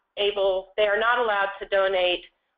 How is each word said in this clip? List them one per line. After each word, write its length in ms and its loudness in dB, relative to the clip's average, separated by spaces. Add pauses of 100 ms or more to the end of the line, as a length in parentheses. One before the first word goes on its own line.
(180)
able, 600 -2
they 100 2
are 120 0
not 200 2
allowed 300 0 (100)
to 80 -12
donate 540 0 (360)